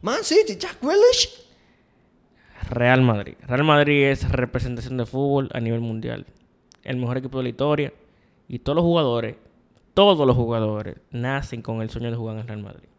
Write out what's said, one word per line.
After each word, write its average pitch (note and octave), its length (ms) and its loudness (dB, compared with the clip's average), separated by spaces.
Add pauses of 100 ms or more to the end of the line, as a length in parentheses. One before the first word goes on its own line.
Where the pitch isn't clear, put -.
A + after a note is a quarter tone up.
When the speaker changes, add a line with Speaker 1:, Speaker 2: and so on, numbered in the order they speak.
Speaker 1:
Man E4+ 220 -2
City, G#4 340 2
Jack - 240 -10
Grealish. G#4 480 4 (1400)
Speaker 2:
Real B2 320 4
Madrid. A2 340 2 (120)
Real B2+ 160 0
Madrid D3 420 4
es C#3 260 0
representación B2 680 -4
de A#2+ 80 -2
fútbol C#3 480 0
a - 60 -4
nivel A#2 220 -2
mundial. A2+ 440 -8 (580)
El B2+ 140 -6
mejor B2 200 -4
equipo C3 200 -8
de C3 60 -4
la B2 60 -4
historia. C#3+ 440 -4 (540)
Y B2 120 -10
todos C#3+ 180 -4
los F3 60 2
jugadores, C3 520 0 (580)
todos F#3 320 6
los B2+ 100 6
jugadores A2 600 -2 (160)
nacen B2+ 500 -6
con A2+ 200 -6
el A2+ 80 -6
sueño A#2 200 -8
de A#2 80 -6
jugar A2 180 -8
en A2 60 -10
el A#2 60 -12
Real G#2 160 -10
Madrid. - 240 -18 (120)